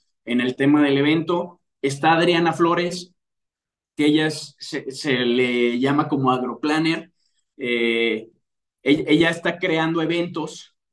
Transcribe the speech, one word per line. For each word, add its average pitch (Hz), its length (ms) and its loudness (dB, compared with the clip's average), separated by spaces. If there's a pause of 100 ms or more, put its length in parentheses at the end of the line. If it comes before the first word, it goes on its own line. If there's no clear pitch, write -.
(240)
en 120 160 -2
el 123 160 -2
tema 147 260 4
del 139 160 4
evento. 165 600 -2 (200)
Está 139 320 0
Adriana 170 400 2
Flores, 175 640 -2 (840)
que 147 100 2
ella 156 200 2
es, - 320 -8
se, 139 320 -10
se 135 220 -4 (120)
le 120 560 0
llama 143 280 0
como 135 240 0
agroplanner. 156 800 -2 (440)
Eh, 117 720 -2 (540)
e-, 147 260 2
ella 165 220 4
está 175 280 -4
creando 160 440 0
eventos, 170 760 -6 (160)